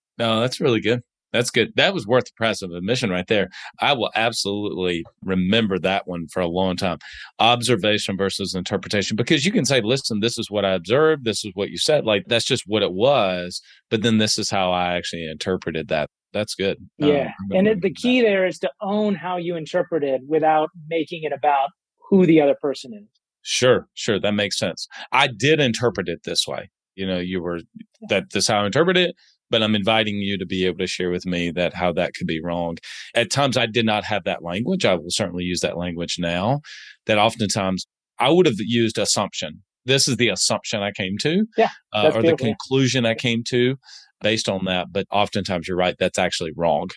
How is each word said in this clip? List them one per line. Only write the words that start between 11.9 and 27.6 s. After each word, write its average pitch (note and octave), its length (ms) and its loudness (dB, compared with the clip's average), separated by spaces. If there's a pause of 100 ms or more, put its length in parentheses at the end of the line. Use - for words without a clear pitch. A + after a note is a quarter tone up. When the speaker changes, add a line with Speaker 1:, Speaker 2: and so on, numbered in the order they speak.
Speaker 1:
Like, G#2 240 2
that's A#2 160 0
just - 240 0
what G#2 160 0
it F2+ 80 0
was. F#2 680 0 (300)
But A2+ 120 0
then A2 160 4
this G#2+ 200 2
is G#2+ 100 -4
how F#2+ 240 0
I F2+ 220 0
actually E2 340 -6
interpreted D#2+ 600 -4
that. D2+ 200 0 (240)
That's G#2+ 220 -4
good. F#2+ 240 -2 (240)
Um, D3 60 4
Speaker 2:
Yeah. C3+ 320 2
Speaker 1:
I'm G3 80 -10
gonna F#3+ 100 2
Speaker 2:
And F#3+ 80 4
it, G#3+ 40 4
Speaker 1:
remember G3 180 0
Speaker 2:
the - 60 -8
key B3+ 260 2
Speaker 1:
that. A3+ 80 6
Speaker 2:
there F#3+ 180 2
is E3+ 140 -4
to - 100 -2 (100)
own G#3 360 0
how F3 200 -6
you F3 200 -4
interpreted D3+ 720 0
without D#3 420 4 (180)
making D#3+ 360 -4
it C#3+ 80 -4
about C#3 380 2 (400)
who F#3 160 6
the D#3+ 140 8
other C#3+ 200 6
person C3 340 -6
is. G#2 140 -18 (340)
Speaker 1:
Sure, B2 520 2
sure. G#2 260 -2
That G#2 140 -2
makes G#2 240 0
sense. - 280 -4 (260)
I C3+ 140 4
did C3+ 340 2
interpret A2 480 0
it E2+ 160 -6
this - 220 -2
way. - 240 -10 (240)
You F#2+ 120 -6
know, F#2 120 -2
you F2+ 240 -4
were, E2+ 160 -4 (420)